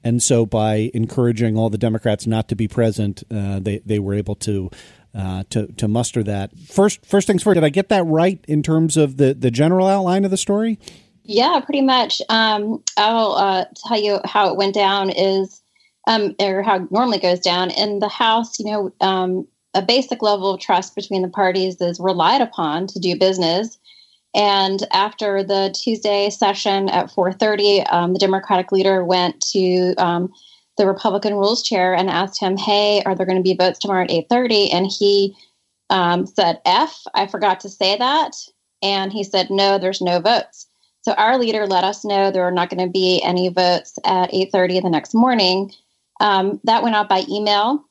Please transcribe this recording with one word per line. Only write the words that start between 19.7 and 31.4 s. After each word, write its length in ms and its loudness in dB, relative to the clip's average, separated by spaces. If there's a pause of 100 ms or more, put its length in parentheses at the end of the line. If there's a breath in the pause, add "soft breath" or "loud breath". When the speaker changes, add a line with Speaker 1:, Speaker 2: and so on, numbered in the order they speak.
Speaker 2:
a 80 2
basic 400 0
level 320 0
of 60 -8
trust 340 0
between 280 -4
the 60 -2
parties 520 -2
is 180 -2
relied 440 2
upon 460 -4
to 120 -10
do 180 -2
business. 600 0 (560 soft breath)
And 580 2
after 500 0
the 320 -2
Tuesday 540 0
session 640 0
at 200 0
four 220 0
thirty, 480 2
um, 320 0
the 60 0
Democratic 520 0
leader 320 2
went 380 0 (120)
to, 420 0
um, 360 0 (460 soft breath)
the 100 4
Republican 460 -2
Rules 300 0